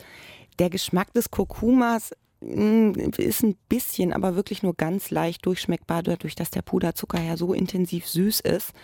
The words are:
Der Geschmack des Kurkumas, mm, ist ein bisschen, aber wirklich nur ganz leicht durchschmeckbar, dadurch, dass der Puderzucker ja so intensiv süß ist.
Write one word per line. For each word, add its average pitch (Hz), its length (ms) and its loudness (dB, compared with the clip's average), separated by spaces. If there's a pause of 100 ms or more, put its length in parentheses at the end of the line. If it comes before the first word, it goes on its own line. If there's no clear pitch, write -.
(580)
Der 180 140 4
Geschmack 185 420 -2
des 240 160 0
Kurkumas, 233 840 2 (260)
mm, 214 500 4 (260)
ist - 260 0
ein 208 120 4 (140)
bisschen, 202 440 0
aber 190 220 0
wirklich 202 280 -4
nur 180 120 0
ganz 180 360 -2
leicht 165 340 -2
durchschmeckbar, 170 560 -2
dadurch, 170 320 -4
dass - 160 -6
der 180 140 -4
Puderzucker 175 580 -2
ja 165 160 -4
so 175 160 -2
intensiv 180 540 -2
süß 190 320 0
ist. - 340 -2 (100)